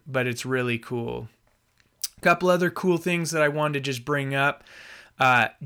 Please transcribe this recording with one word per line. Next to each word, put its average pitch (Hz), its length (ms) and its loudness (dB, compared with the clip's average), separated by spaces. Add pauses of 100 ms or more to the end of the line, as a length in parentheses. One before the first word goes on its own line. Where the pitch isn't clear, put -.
but 131 180 -2
it's 123 180 -4
really 123 360 -2
cool. 120 500 -8 (880)
A - 40 -20
couple 180 280 2
other 175 220 2
cool 180 260 0
things 170 320 -2
that 156 140 0
I 147 40 4
wanted 151 280 0
to 139 40 -2 (120)
just 120 120 -8
bring 139 300 -4
up. 139 300 0 (560)
Uh, 123 300 4 (160)